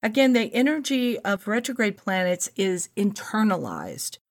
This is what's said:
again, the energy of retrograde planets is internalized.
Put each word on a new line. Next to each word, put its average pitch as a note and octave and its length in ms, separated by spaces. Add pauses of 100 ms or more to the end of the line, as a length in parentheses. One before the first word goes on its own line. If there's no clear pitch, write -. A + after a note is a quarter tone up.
again, B3+ 300
the A#3 200
energy B3+ 680
of G3 260
retrograde A#3 500
planets F3+ 600
is F#3 400
internalized. G3+ 1200 (120)